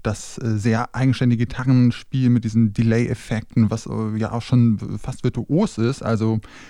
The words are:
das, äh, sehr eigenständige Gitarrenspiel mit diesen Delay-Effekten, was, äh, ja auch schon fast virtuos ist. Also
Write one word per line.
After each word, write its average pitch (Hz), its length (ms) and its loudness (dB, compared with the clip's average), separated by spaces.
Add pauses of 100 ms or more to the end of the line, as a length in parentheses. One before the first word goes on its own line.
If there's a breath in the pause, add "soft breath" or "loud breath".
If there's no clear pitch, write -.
das, - 360 -6
äh, 113 180 -2
sehr 113 400 0
eigenständige 120 500 2
Gitarrenspiel 127 840 2
mit 120 120 4
diesen 110 300 2
Delay-Effekten, 113 1000 0
was, 110 160 -4
äh, 110 300 -4
ja 107 160 -2
auch 117 100 -4
schon 110 580 2
fast - 220 -8
virtuos 135 560 -2
ist. 117 240 -2
Also 110 380 0 (300 loud breath)